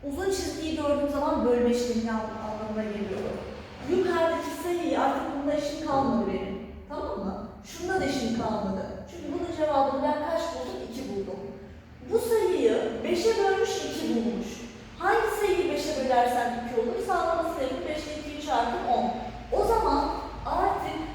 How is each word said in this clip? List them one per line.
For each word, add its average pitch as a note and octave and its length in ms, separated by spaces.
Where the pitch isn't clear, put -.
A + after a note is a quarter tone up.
Uzun F#4 220
çizgiyi D4+ 460
gördüğüm C#4+ 340
zaman C#4 340
bölme A#3+ 260
işlemini A3+ 400
an-, A3 200
anlamına G#3+ 360
geliyor. G3+ 380
Yukarıdaki E4+ 600
sayıyı E4+ 380
artık C4+ 220
bunda C#4+ 180
işim D4+ 320
kalmadı A#3+ 420
benim. - 300
Tamam D4 300
mı? G3 300
Şunda F4+ 360
da C#4 40
işim A#3 380
kalmadı. G3+ 440
Çünkü - 220
bunun - 240
cevabını C4+ 460
ben D4 100
kaç D#4+ 280
buldum? B3 380
İki C4+ 180
buldum. G3 320
Bu A4+ 60
sayıyı G#4+ 760
beşe G4 400
bölmüş, G4 260
iki - 440
bulmuş. A3 340
Hangi G#4+ 420
sayıyı F4 320
beşe C#4+ 320
bölersem A#3+ 600
iki A3+ 160
olur? - 260
Sağlamasını E4 560
yapıp C4 260
beş D4+ 100
ile D4+ 220
ikiyi D4 260
çarptım, A#3+ 480
on. A3+ 160
O G4+ 40
zaman G#4+ 460
artık D#4+ 540